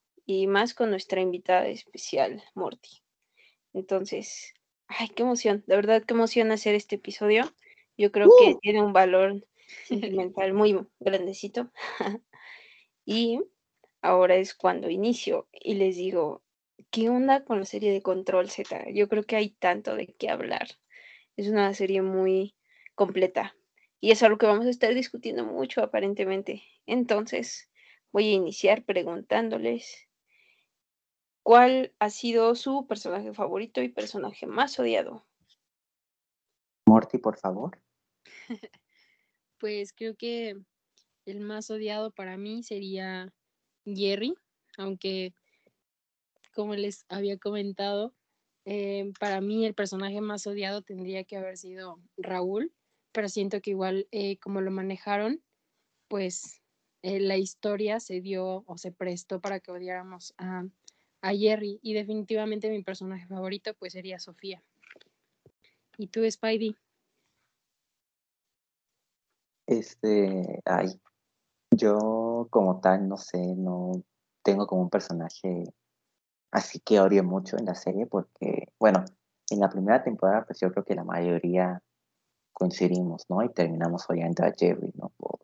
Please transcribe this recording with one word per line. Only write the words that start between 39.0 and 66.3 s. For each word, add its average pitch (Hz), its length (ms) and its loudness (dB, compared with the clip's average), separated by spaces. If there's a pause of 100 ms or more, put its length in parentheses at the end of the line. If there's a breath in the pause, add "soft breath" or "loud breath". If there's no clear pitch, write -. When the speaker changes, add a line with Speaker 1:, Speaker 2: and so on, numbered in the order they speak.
Speaker 3:
Pues 208 340 -8
creo 226 240 -10
que 233 400 -8 (720)
el 202 140 -12
más 214 300 -10
odiado 214 420 -6
para 190 260 -12
mí 214 240 -10
sería 190 680 -10 (540)
Jerry, 202 500 -4 (440)
aunque, 190 560 -8 (1200)
como 208 200 -6
les 202 360 -8
había 202 260 -6
comentado, 202 800 -6 (500)
eh, 196 560 -6
para 196 220 -4
mí 214 240 -2
el 214 80 -4
personaje 196 480 -6
más 208 240 -8
odiado 202 340 -8
tendría 190 440 -12
que 202 120 -16
haber 190 220 -12
sido 185 420 -18 (160)
Raúl, 190 560 -4 (400)
pero 214 160 -4
siento 196 320 -4
que 202 100 -8
igual, 190 420 -4
eh, 196 260 -6
como 196 240 -6
lo 190 80 -4
manejaron, 202 720 -4 (680)
pues, 190 540 -8 (400)
eh, 196 180 -4
la 196 160 0
historia 208 640 -4
se 185 220 -10
dio 185 440 -6
o 175 120 -16
se 180 140 -12
prestó 180 500 -8
para 196 180 -8
que 185 120 -18
odiáramos 180 640 -12
a, 180 260 -8 (560 soft breath)
a 190 140 -2
Jerry, 208 480 0
y 220 100 -6
definitivamente 214 800 -4
mi 214 120 -6
personaje 185 440 -12
favorito, 190 480 -10
pues, 185 180 -16
sería 185 260 -16
Sofía. 180 440 -16 (1400)
¿Y 208 80 -10
tú, 226 240 -4